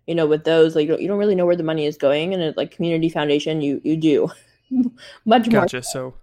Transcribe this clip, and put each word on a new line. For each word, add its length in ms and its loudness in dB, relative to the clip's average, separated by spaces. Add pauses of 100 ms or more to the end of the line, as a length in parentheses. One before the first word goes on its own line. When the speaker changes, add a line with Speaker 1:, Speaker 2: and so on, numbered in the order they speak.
Speaker 1:
you 80 -4
know, 120 0
with 180 0
those, 320 4
like, 60 2
you 80 -2
don't, 120 -2
you 60 -4
don't 100 -2
really 160 2
know 100 0
where 120 2
the 80 -6
money 220 -2
is 100 -4
going, 360 0
and 80 -4
at, 160 -4
like, 140 -4
community 380 -2
foundation, 540 -2
you, 200 -2
you 140 -2
do 320 2 (420)
<laughs> 540 -4
much 240 2
more. 140 4
Speaker 2:
Gotcha. 200 -4
So, 400 -10